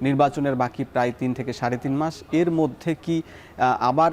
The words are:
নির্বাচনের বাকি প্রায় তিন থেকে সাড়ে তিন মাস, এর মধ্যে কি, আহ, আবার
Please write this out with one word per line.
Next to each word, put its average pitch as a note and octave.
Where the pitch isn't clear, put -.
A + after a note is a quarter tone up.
নির্বাচনের C#3
বাকি B2
প্রায় B2
তিন B2+
থেকে B2
সাড়ে B2
তিন C3+
মাস, D#3
এর E3+
মধ্যে D#3+
কি, E3
আহ, B2
আবার D3